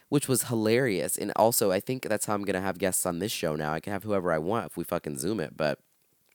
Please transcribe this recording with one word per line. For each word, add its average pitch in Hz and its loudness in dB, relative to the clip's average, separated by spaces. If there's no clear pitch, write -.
which 143 2
was 127 2
hilarious. 110 2
And 98 -4
also, 107 4
I 92 4
think 131 -4
that's - -2
how 107 0
I'm 101 -2
gonna 95 0
have 95 -2
guests 92 0
on 87 -2
this 104 -2
show 78 -2
now. 76 -2
I 80 -2
can 101 -6
have 95 -6
whoever 98 0
I 80 4
want 92 -2
if - -16
we 85 -4
fucking 78 -4
Zoom 92 -2
it, 69 -8
but 76 0